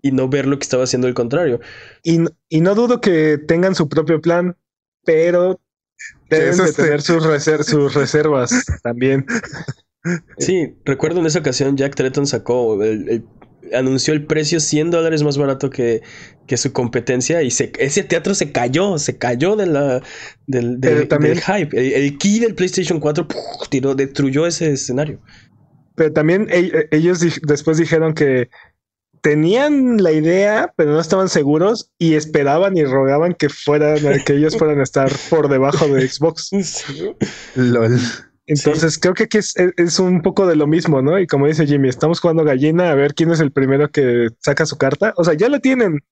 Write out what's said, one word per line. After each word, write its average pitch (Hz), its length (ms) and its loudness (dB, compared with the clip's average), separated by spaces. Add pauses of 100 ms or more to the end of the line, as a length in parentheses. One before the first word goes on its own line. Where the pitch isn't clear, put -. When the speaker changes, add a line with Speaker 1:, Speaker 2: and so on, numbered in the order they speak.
Speaker 1:
y 139 100 -2
no 131 180 0
ver 135 180 -2
lo 139 120 0
que - 40 -8
estaba 127 200 -2
haciendo 127 240 -2
el 123 60 -2
contrario. 123 460 -2 (440)
Speaker 2:
Y 165 120 2
n-, 165 140 0 (200)
y 160 120 0
no 190 140 2
dudo 240 260 0
que 156 360 2
tengan 170 380 0
su 151 140 -2
propio 156 320 0
plan, 175 340 0 (480)
pero 175 560 2 (720)
Speaker 3:
Que 151 80 4
Speaker 2:
deben 143 140 2
Speaker 3:
es 175 60 2
Speaker 2:
de 190 80 4
Speaker 3:
este. 147 180 0
Speaker 2:
tener 147 180 2
sus 165 240 0
reser-, 151 380 0
sus 143 300 0
reservas 147 580 0 (140)
Speaker 3:
<laughs> - 180 -8
Speaker 2:
también. 131 420 -2 (1120)
Speaker 1:
Sí, 170 380 -2 (100)
recuerdo 156 340 -2
en 160 60 0
esa 160 140 0
ocasión 139 380 0
Jack 139 180 -2
Tretton 139 320 -2
sacó 117 560 -2
el, 110 260 -2
el, 113 160 -2 (500)
anunció 131 380 0
el 151 140 -2
precio 156 320 -2
cien 151 320 -2
dólares 160 320 0
más 143 160 -2
barato 135 320 -2
que, 117 320 -2 (420)
que 123 120 -4
su 131 160 -4
competencia 127 680 -2
y 127 80 -2
se, - 300 -4
ese 147 240 -2
teatro 175 320 -2
se 147 160 -4
cayó, 151 480 -2
se - 180 -6
cayó 131 380 -2
de 208 100 -2
la, 139 360 0 (440)
del, 123 340 -2
Speaker 2:
Pero 143 200 2
Speaker 1:
del, 147 80 0
Speaker 2:
también 151 260 2
Speaker 1:
del 170 100 -2
hype. 190 320 -2
El, 127 180 0 (100)
el 143 160 -2
key 208 200 0
del 226 140 0
PlayStation 180 460 -2
cuatro, 151 280 -2
¡puf!, - 420 -12
tiró, 135 260 0
destruyó 135 500 0
ese 165 280 -2
escenario. 131 460 -4 (760)
Speaker 2:
Pero 156 180 0
también 165 380 2
e-, 175 80 2 (320)
e-, 151 40 0
ellos 170 280 2
dij-, 165 180 -2
después 151 380 0
dijeron 160 340 0
que 135 360 0 (720)
tenían 233 840 2
la 165 80 4
idea, 190 680 2
pero 151 140 2
no 151 80 2
estaban 185 300 0
seguros 160 680 0
y 165 160 2
esperaban 156 640 0
y 156 60 2
rogaban 139 500 2
que 143 160 -2
fueran, 151 480 0 (260)
que 143 100 0
ellos 151 220 2
fueran 151 240 2
a 135 40 2
estar 135 280 0 (200)
por 151 180 2
debajo 139 380 2
de 131 200 2
Xbox. 160 420 -4
Speaker 1:
<laughs> 196 140 -2
Sí. 156 460 -8 (460)
Speaker 3:
lol. 120 420 2 (500)
Speaker 2:
Entonces, 151 460 2
Speaker 1:
Sí. - 60 -8
Speaker 2:
creo 180 160 2
que 226 80 0
aquí 214 160 0
es, - 160 -6
es, 185 200 2
es 170 220 0
un 185 240 2
poco 196 240 2
de 170 100 2
lo 151 120 2
mismo, 156 340 2
¿no? 151 160 2
Y 185 80 2
como 143 220 0
dice 156 180 2
Jimmy, 139 240 2
estamos 156 300 0
jugando 165 240 2
gallina 156 480 2
a - 20 2
ver 143 220 2
quién 165 160 2
es 160 80 0
el 143 120 2
primero 139 380 0
que 120 380 2 (120)
saca 147 280 0
su 143 100 -8
carta. 143 400 0
O 180 60 0
sea, 165 100 2
ya 196 160 0
la 285 100 0
tienen. 233 420 0 (100)